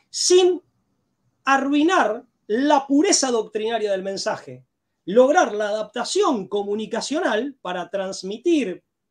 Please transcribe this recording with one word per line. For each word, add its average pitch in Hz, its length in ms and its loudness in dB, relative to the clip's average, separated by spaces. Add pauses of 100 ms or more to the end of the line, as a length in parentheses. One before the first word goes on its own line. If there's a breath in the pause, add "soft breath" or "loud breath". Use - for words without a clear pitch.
sin 359 520 4 (840)
arruinar 269 800 2 (240)
la 277 400 2
pureza 277 440 2
doctrinaria 214 600 -2
del 190 100 -2
mensaje, 190 600 -8 (420)
lograr 254 480 4
la 208 140 -4
adaptación 220 800 -2
comunicacional 220 1160 -4
para 180 280 -8
transmitir, 196 920 -4 (300)